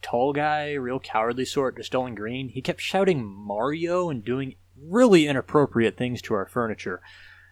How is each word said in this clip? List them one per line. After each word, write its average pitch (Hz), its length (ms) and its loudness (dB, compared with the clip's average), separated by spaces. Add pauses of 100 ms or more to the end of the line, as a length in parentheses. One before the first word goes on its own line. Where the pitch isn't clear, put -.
tall 135 320 0
guy, 147 400 -2
real 131 260 -6
cowardly 120 460 -2
sort, 131 300 -2
dressed - 180 -12
all 127 100 2
in 123 100 -10
green. 120 360 -8
He 135 100 -10
kept - 220 -6
shouting 190 420 0
"Mario" 139 880 -2
and 123 120 -6
doing 131 340 -4 (220)
really 175 480 6
inappropriate 127 680 2
things 123 260 -4
to - 120 -2
our 98 120 0
furniture. 101 540 -4 (520)